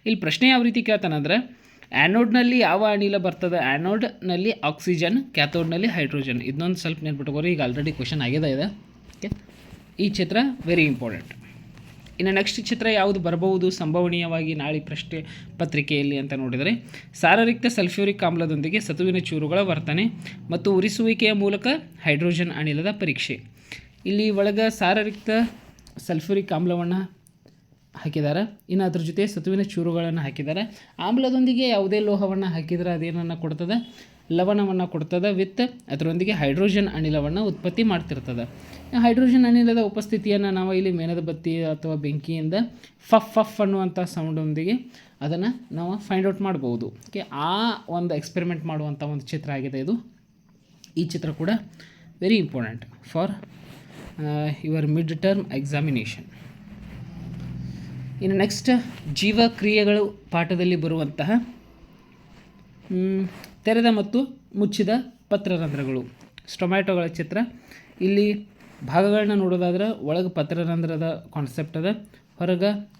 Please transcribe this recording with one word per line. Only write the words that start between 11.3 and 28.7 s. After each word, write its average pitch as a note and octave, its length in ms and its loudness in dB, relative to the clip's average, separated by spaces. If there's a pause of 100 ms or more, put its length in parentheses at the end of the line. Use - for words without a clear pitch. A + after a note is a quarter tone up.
ಇನ್ನು F#3+ 140 2
ನೆಕ್ಸ್ಟ್ G3 340 0
ಚಿತ್ರ A#3 220 0
ಯಾವುದು G3 300 4
ಬರಬಹುದು F3+ 500 2
ಸಂಭವನೀಯವಾಗಿ E3+ 840 0
ನಾಳೆ D3+ 240 -2
ಪ್ರಶ್ನೆ D3+ 460 -8 (340)
ಪತ್ರಿಕೆಯಲ್ಲಿ C#3+ 580 0
ಅಂತ C#3 160 -4
ನೋಡಿದರೆ, C3+ 520 -2 (280)
ಸಾರರಿಕ್ತ A3+ 520 4
ಸಲ್ಫ್ಯೂರಿಕ್ G3+ 580 0
ಆಮ್ಲದೊಂದಿಗೆ E3 560 0
ಸತುವಿನ F3+ 380 0
ಚೂರುಗಳ D#3+ 420 -2
ವರ್ತನೆ E3+ 460 0 (440)
ಮತ್ತು F3+ 260 2
ಉರಿಸುವಿಕೆಯ A3 560 2
ಮೂಲಕ G3+ 360 2 (360)
ಹೈಡ್ರೋಜನ್ E3+ 520 2
ಅನಿಲದ D3+ 360 -2
ಪರೀಕ್ಷೆ. C#3+ 520 -4 (600)
ಇಲ್ಲಿ G#3 240 2
ಒಳಗೆ G#3 400 2
ಸಾರರಿಕ್ತ G#3+ 600 0 (680)
ಸಲ್ಫ್ಯೂರಿಕ್ F#3+ 560 -2
ಆಮ್ಲವನ್ನು F3 640 -2 (800)
ಹಾಕಿದ್ದಾರೆ. D#3 640 -2 (100)
ಇನ್ನು F#3+ 160 2